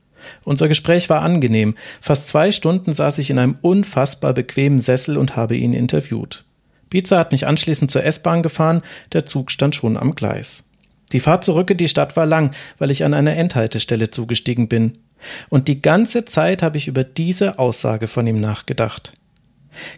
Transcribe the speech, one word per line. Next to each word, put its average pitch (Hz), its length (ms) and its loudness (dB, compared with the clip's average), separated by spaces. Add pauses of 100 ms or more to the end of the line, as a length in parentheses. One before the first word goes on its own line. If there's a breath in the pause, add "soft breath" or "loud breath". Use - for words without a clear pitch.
(420 loud breath)
Unser 156 260 2
Gespräch 170 420 2
war 156 100 4
angenehm. 113 540 2 (260 loud breath)
Fast 143 280 0
zwei 160 220 4
Stunden 180 420 0
saß 147 260 0
ich 139 100 -2
in 135 100 2
einem 131 220 2
unfassbar 160 720 2
bequemen 135 480 0
Sessel 131 380 0
und 135 180 0
habe 117 200 -2
ihn 120 180 0
interviewt. 120 680 -4 (440)
Bietzer 185 300 2
hat 165 140 0
mich 135 140 2
anschließend 147 440 0
zur 131 140 0
S-Bahn 165 380 0
gefahren, 160 400 0 (300 loud breath)
der 156 140 -2
Zug 131 240 -4
stand 143 240 0
schon 113 240 0
am - 160 0
Gleis. - 560 -6 (420)
Die 127 80 2
Fahrt 180 240 4
zurück 175 260 2
in 190 60 0
die 165 120 0
Stadt 143 280 0
war 165 100 2
lang, 156 260 2 (260 loud breath)
weil 139 120 0
ich 139 140 -2
an 147 80 2
einer 147 240 2
Endhaltestelle 113 760 -2
zugestiegen 120 580 -2
bin. 113 300 0 (500 loud breath)
Und 135 200 2
die 143 120 -2
ganze 226 440 2
Zeit 175 380 0
habe 156 140 0
ich 147 120 -6
über 131 160 -2
diese 180 540 -2
Aussage 113 500 -2
von 120 180 -2
ihm 110 140 0
nachgedacht. - 760 -4 (840 loud breath)